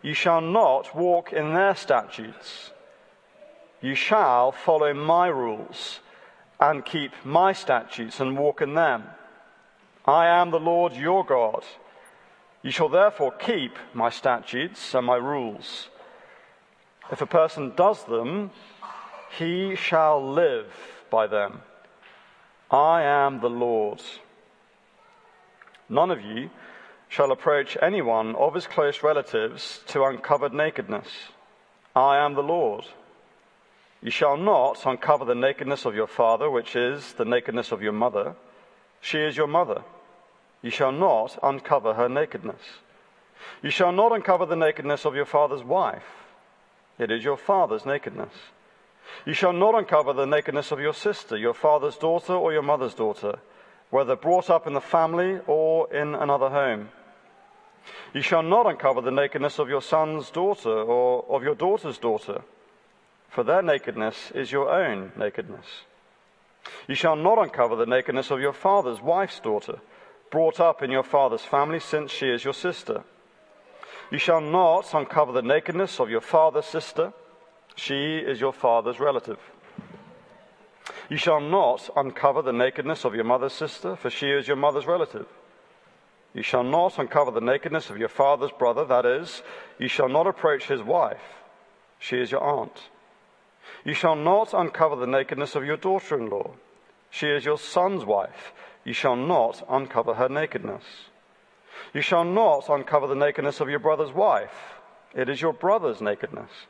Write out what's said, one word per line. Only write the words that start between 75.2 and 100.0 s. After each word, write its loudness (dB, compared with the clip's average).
the 2
nakedness 0
of 0
your -2
father's 2
sister. -6
She -6
is -6
your 0
father's 0
relative. -2
You -6
shall 2
not 0
uncover 2
the -2
nakedness -2
of 0
your 0
mother's 0
sister, -8
for -6
she -4
is 0
your 0
mother's 0
relative. -2
You -10
shall 0
not 0
uncover 0
the -2
nakedness -2
of -12
your -4
father's 2
brother, 0
that 2
is, -2
you -4
shall 0
not 2
approach 0
his -4
wife. -2
She -4
is -4
your -2
aunt. -4
You -6
shall 2
not 2
uncover 0
the -4
nakedness -2
of -4
your -2
daughter-in-law. -4
She -6
is 0
your 0
son's -2
wife. -4
You -6
shall 0
not 0
uncover 0